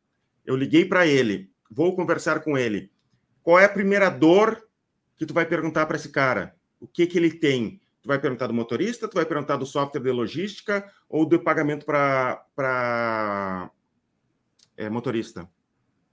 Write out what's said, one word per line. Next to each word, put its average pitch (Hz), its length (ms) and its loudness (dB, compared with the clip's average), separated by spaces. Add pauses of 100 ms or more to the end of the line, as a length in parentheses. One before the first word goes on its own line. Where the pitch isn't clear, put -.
(460)
Eu 131 100 -2
liguei 135 300 4
pra 185 200 2
ele, 120 440 2 (200)
vou 170 240 0
conversar 160 460 -2
com 151 160 -2
ele. 107 340 -2 (500)
Qual 170 180 6
é 196 60 8
a 202 40 6
primeira 196 420 2
dor 175 520 4 (540)
que 156 80 -6
tu 147 80 -10
vai 165 140 0
perguntar 156 400 -2
pra 156 100 -4
esse 147 140 -10
cara? 123 440 -2 (240)
O 117 80 -20
que 170 200 0
que 175 100 -2
ele 170 140 2
tem? 131 500 -2 (220)
Tu - 40 -20
vai 135 120 0
perguntar 131 280 -4
do 113 60 -4
motorista, 139 560 -4
tu - 60 -10
vai 170 100 0
perguntar 147 320 -4
do 127 80 -4
software 139 380 -4
de 131 80 -2
logística 190 760 -6 (220)
ou 156 160 0
do 165 160 2
pagamento 151 460 -2
pra, 139 580 0 (100)
pra, 113 1160 -2 (1080)
é, 104 140 -8
motorista? 110 580 -6 (640)